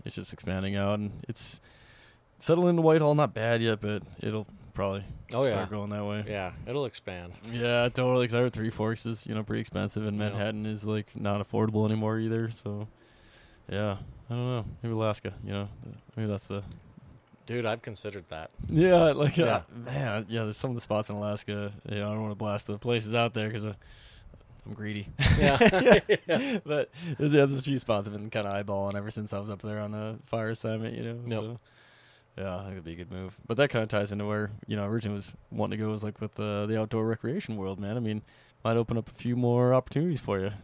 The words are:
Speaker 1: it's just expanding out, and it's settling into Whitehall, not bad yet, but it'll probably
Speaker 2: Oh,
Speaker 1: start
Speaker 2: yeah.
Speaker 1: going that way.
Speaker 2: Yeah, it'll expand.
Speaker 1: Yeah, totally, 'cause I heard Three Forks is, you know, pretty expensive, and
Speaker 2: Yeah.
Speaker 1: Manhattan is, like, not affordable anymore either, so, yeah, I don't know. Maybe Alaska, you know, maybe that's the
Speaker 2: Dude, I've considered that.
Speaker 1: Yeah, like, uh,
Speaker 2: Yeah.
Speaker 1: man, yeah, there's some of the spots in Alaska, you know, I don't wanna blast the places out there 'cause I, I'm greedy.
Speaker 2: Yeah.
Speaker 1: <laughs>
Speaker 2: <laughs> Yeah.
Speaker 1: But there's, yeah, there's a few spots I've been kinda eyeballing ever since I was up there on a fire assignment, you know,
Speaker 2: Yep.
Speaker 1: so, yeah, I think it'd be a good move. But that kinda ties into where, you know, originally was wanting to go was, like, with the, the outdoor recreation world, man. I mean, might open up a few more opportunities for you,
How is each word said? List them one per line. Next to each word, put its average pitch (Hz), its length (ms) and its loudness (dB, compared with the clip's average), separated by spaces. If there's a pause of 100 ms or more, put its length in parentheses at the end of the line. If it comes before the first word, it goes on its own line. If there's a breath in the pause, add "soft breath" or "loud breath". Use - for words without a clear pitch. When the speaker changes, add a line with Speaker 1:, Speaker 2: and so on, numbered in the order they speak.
Speaker 1:
it's 110 80 -10
just 95 200 -8
expanding 95 420 -4
out, 101 240 0
and 104 280 -6
it's - 320 -8 (800 loud breath)
settling 175 320 4
into 170 140 4
Whitehall, 156 320 8
not 143 180 2
bad 117 280 2
yet, 110 200 2
but 104 220 -2 (180)
it'll 107 240 -4 (280)
probably 98 300 -2 (300)
Speaker 2:
Oh, 120 100 2
Speaker 1:
start 135 60 4
Speaker 2:
yeah. 98 200 0
Speaker 1:
going 101 200 -6
that 104 160 -4
way. 104 200 -2
Speaker 2:
Yeah, 98 280 -4 (140)
it'll 135 180 -2
expand. 90 480 -10 (180)
Speaker 1:
Yeah, 120 380 4
totally, 127 380 4
'cause 110 80 -4
I 120 40 4
heard 123 140 4
Three 110 160 -2
Forks 110 360 -2
is, 113 220 -6
you 110 80 -4
know, 110 80 -2
pretty 110 160 -4
expensive, 104 460 -4
and 104 120 0
Speaker 2:
Yeah. 104 120 0
Speaker 1:
Manhattan 107 360 -2
is, 107 200 -6
like, 107 340 -2
not 104 260 0
affordable 107 400 2
anymore 110 340 2
either, 113 320 0
so, 104 360 -8 (800 loud breath)
yeah, 101 300 0 (320)
I 120 40 -6
don't 123 140 -2
know. 123 180 -2 (160)
Maybe 117 120 -4
Alaska, 107 400 -2 (100)
you 101 80 -6
know, 101 160 -4 (480)
maybe 110 140 -2
that's 98 180 -4
the 101 160 -4 (840)
Speaker 2:
Dude, 117 200 -4
I've 113 160 0
considered 101 480 -10
that. 80 220 -10 (180)
Speaker 1:
Yeah, 165 420 8
like, 143 280 4
uh, 160 320 2
Speaker 2:
Yeah. - 40 -16
Speaker 1:
man, 120 540 -2
yeah, 113 140 0
there's 107 140 -4
some 139 140 -4
of 120 40 -2
the 113 60 -4
spots 107 280 0
in 104 60 -6
Alaska, 104 580 -4 (160)
you 104 60 -4
know, 104 140 -2
I 104 40 -2
don't 107 80 -4
wanna 107 140 -4
blast 104 320 -4
the 104 100 -4
places 113 380 0
out 117 180 2
there 107 180 -2
'cause 107 140 -6
I, 104 100 -6 (920 loud breath)
I'm 104 80 -10
greedy. 104 340 -8 (280)
Speaker 2:
Yeah. 143 200 6
Speaker 1:
<laughs> 214 480 8
Speaker 2:
<laughs> - 220 2
Yeah. 233 360 2
Speaker 1:
But 147 280 0 (260 loud breath)
there's, 147 160 2
yeah, 143 140 10
there's 135 120 0
a 131 40 -6
few 139 160 0
spots 104 280 0
I've 104 60 -8
been 104 160 -8
kinda 104 200 -2
eyeballing 101 460 -2
ever 101 160 -6
since 107 220 -6
I 101 60 -2
was 104 100 -8
up 98 140 -8
there 107 160 -4
on 104 160 -6
a 110 320 -6
fire 113 240 -2
assignment, 113 440 -4
you 117 80 -6
know, 117 220 -8
Speaker 2:
Yep. 117 140 -2
Speaker 1:
so, 110 200 -6 (800 soft breath)
yeah, 95 200 -4
I - 40 -6
think 98 120 -10
it'd 92 120 -10
be 82 80 -10
a - 20 -12
good 87 160 -12
move. 92 260 -10 (100)
But 113 100 -2
that 143 140 6
kinda 110 160 0
ties 104 240 0
into 104 160 -4
where, 107 240 -2 (160)
you 113 100 -2
know, 101 80 -2
originally 107 300 -2
was 101 200 -10 (140)
wanting 107 300 -2
to 107 40 -2
go 107 60 0
was, 107 140 -4
like, 104 180 -6
with 107 140 -8
the, 104 320 -2
the 110 120 0
outdoor 110 280 0
recreation 117 500 -2
world, 95 220 -4
man. 101 180 -4
I - 20 -2
mean, 107 220 -2 (420 loud breath)
might 113 140 2
open 117 200 0
up 110 120 -4
a - 40 -16
few 123 220 -2
more 123 380 6
opportunities 143 480 2
for 101 180 0
you, 98 120 0 (120)